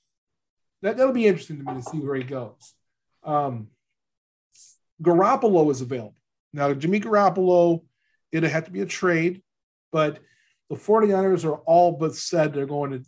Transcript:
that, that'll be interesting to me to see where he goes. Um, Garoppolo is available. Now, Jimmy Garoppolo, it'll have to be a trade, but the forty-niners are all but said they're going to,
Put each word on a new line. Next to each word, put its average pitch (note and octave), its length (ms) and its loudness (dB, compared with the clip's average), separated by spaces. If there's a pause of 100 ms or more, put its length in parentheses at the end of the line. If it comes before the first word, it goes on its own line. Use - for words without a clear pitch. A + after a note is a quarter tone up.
(800)
that, G#3+ 160 -4
that'll C4 160 2
be A#3 140 2
interesting E3 300 -2
to C#3 60 -14
me C3 180 -10
to - 80 -14
see D#3+ 100 -6
where C#3 160 -4
he C3 80 -4
goes. B2+ 500 -12 (500)
Um, C#3 460 -4 (1300)
Garoppolo F3 680 4
is B2+ 100 -4
available. A#2+ 340 -10 (360)
Now, C#3+ 220 -2
Jimmy E3 260 0
Garoppolo, F#3 840 2 (500)
it'll D#3+ 160 0
have D#3+ 160 -4
to F#3 60 -20
be F#3+ 100 -8
a G3 40 -2
trade, F3 560 -2 (520)
but D3+ 260 0 (500)
the D3 60 -8
forty-niners G3 680 2
are D3+ 100 -2
all E3+ 380 4
but D#3 220 -4
said D3+ 380 -2
they're C#3 120 -4
going C#3+ 260 -6
to, C3 160 -10